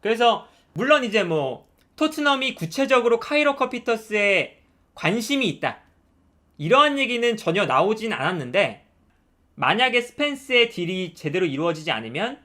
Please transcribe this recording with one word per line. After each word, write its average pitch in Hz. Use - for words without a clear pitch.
그래서 226
물론 262
이제 208
뭐, 151
토트넘이 285
구체적으로 233
카이로 294
커피터스에 220
관심이 233
있다, -
이러한 277
얘기는 240
전혀 185
나오진 208
않았는데, 143
만약에 233
스펜스의 247
딜이 180
제대로 165
이루어지지 160
않으면 135